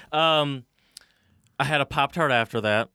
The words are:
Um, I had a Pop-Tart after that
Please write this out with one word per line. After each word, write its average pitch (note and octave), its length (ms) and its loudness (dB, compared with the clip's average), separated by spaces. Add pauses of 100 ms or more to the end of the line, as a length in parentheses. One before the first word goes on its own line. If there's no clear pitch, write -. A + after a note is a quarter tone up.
(120)
Um, D3+ 520 0 (920)
I C#3 60 0
had D3 160 0
a C3 60 -2
Pop-Tart C#3+ 460 0
after A#2 300 0
that G#2+ 320 0